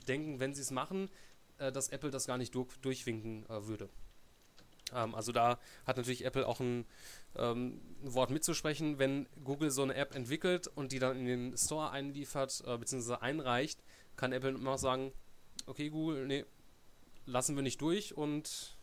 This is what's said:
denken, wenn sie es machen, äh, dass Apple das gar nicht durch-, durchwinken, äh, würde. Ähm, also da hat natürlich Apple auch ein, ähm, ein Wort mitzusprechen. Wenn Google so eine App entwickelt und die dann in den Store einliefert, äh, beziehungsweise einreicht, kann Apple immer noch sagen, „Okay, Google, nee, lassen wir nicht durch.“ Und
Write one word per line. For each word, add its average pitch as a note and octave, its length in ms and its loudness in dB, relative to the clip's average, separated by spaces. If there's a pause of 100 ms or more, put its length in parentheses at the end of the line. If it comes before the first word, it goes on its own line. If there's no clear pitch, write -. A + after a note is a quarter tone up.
denken, C#3+ 400 0
wenn C#3 140 2
sie C#3 80 -6
es B2+ 80 -2
machen, F#3 400 -2 (480)
äh, C3+ 140 0
dass C3 160 0
Apple C#3+ 220 -2
das C3 160 -2
gar B2+ 120 0
nicht B2 160 -2
durch-, B2+ 280 -2
durchwinken, A2+ 640 -2
äh, G#2+ 180 -4
würde. G#2 220 -4 (1080)
Ähm, A#2 200 0
also A2 180 -2
da A#2+ 260 8 (280)
hat B2+ 100 2
natürlich B2 280 0
Apple C3 220 2
auch A#2+ 140 0
ein, A#2+ 240 2 (520)
ähm, A#2+ 440 0 (220)
ein B2+ 120 -6
Wort B2+ 160 4
mitzusprechen. D3+ 680 0
Wenn C#3 280 4 (180)
Google C#3+ 260 2
so C3 120 4
eine C3+ 120 2
App C#3+ 200 0
entwickelt D#3 540 2
und C3+ 240 -4
die C3 60 0
dann B2+ 200 4
in B2+ 80 0
den B2 300 0
Store D#3 340 2
einliefert, C#3 760 -2
äh, B2 120 0
beziehungsweise A#2+ 440 -2
einreicht, C3 600 2 (340)
kann C3 160 2
Apple C3 180 2
immer C3+ 220 0
noch C3+ 60 0
sagen, C3+ 340 2 (540)
„Okay, D3 240 -4
Google, D#3 360 0
nee, C#3 180 0 (800)
lassen B2+ 300 2
wir C#3 60 2
nicht C3 180 0
durch.“ F3 360 2
Und D3+ 680 -2